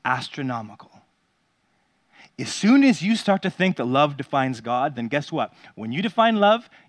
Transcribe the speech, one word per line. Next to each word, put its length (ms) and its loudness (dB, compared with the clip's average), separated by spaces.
astronomical. 880 -8
As 140 -8
soon 320 4
as 160 4
you 160 0
start 260 0
to 80 -2
think 260 0
that 100 -4
love 320 2
defines 420 -4
God, 340 -4
then 140 -6
guess 240 -6
what? 220 -4
When 160 -10
you 120 -4
define 340 0
love, 320 2